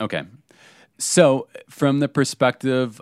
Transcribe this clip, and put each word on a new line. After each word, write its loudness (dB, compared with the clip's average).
Okay. -6
So 2
from 0
the -2
perspective -2